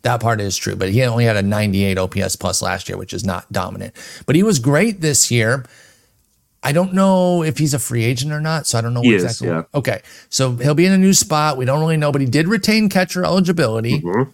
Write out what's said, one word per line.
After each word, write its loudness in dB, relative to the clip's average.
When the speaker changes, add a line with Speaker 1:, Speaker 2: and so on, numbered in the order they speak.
Speaker 1:
That 0
part 0
is -4
true, -6
but -2
he 2
only 2
had 2
a 2
ninety-eight 0
O -2
P -4
S -4
plus -4
last -4
year, -8
which -12
is -8
not -6
dominant. -8
But 2
he 4
was 2
great 0
this 0
year. 0
I 0
don't 0
know 2
if -2
he's 0
a -2
free -2
agent -2
or -4
not, -2
so -2
I 0
don't -4
know -2
Speaker 2:
He 4
Speaker 1:
what 6
Speaker 2:
is, 2
Speaker 1:
exactly. -4
Speaker 2:
yeah. -2
Speaker 1:
Okay, -2
so -2
he'll 0
be 4
in 4
a 4
new 6
spot. 0
We -4
don't 0
really 0
know, 0
but 0
he 0
did 2
retain 2
catcher -2
eligibility. 0
Speaker 2:
Mm-hmm. -2